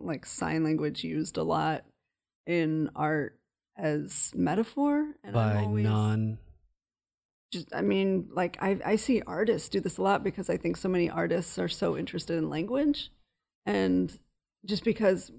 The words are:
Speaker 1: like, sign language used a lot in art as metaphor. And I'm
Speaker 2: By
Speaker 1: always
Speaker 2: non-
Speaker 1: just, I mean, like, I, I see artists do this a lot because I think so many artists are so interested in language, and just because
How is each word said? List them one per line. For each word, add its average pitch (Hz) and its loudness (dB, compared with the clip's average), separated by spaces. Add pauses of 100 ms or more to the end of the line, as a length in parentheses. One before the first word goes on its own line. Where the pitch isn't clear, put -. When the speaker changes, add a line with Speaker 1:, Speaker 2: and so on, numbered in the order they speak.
Speaker 1:
like, 160 -6
sign 160 0
language 156 0
used 160 -4
a 160 0
lot 160 0 (640)
in 156 0
art 151 -2 (400)
as 151 -2
metaphor. 285 2 (160)
And - -2
I'm 107 4
Speaker 2:
By 104 2
Speaker 1:
always 104 2
Speaker 2:
non- 107 2 (1160)
Speaker 1:
just, 185 -10
I - -2
mean, 190 2
like, 175 -2
I, 190 0
I 214 2
see 226 2
artists 180 0
do 196 0
this - -4
a 190 -2
lot 196 2
because 196 -4
I 175 2
think 170 -2
so - -4
many 180 2
artists 170 -2
are 175 0
so - -2
interested 170 -4
in 160 -2
language, 247 0 (540)
and - 2 (480)
just 196 -2
because 202 2